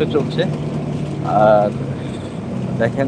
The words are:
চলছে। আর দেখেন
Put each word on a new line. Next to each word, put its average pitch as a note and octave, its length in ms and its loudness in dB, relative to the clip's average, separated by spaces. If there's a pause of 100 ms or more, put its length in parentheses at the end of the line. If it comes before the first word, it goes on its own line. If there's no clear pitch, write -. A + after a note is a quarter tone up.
(120)
চলছে। D3+ 300 0 (840)
আর G#2 460 6 (1080)
দেখেন A#2+ 300 0